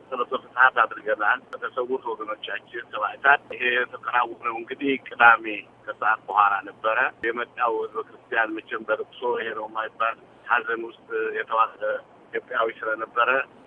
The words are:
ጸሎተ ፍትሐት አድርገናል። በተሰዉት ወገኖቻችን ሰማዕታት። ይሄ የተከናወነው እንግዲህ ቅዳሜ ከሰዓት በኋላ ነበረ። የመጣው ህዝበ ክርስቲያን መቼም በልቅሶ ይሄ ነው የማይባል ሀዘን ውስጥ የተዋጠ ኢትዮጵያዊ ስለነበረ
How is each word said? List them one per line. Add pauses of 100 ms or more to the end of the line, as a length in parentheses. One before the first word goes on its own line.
ጸሎተ
ፍትሐት
አድርገናል።
በተሰዉት
ወገኖቻችን
ሰማዕታት።
ይሄ
የተከናወነው
እንግዲህ (100)
ቅዳሜ (340)
ከሰዓት
በኋላ
ነበረ። (240)
የመጣው
ህዝበ
ክርስቲያን
መቼም
በልቅሶ (120)
ይሄ
ነው
የማይባል (280)
ሀዘን
ውስጥ (280)
የተዋጠ (440)
ኢትዮጵያዊ
ስለነበረ (360)